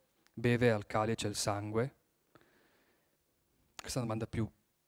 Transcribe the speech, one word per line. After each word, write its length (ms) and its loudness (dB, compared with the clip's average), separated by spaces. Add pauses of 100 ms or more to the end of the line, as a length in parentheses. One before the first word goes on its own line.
(320)
beve 380 4
al 160 2
calice 420 0
il 80 -4
sangue?" 600 -2 (1800)
Questa 240 -6
è 40 -2
una 100 -2
domanda 140 -4
più, 200 -2 (400)